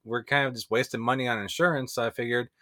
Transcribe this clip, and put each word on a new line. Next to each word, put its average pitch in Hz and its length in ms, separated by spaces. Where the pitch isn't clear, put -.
we're 117 220
kind 143 220
of 127 60
just 113 160
wasting 120 300
money 127 280
on 117 120
insurance. 135 540
So 120 100
I 117 60
figured, 120 400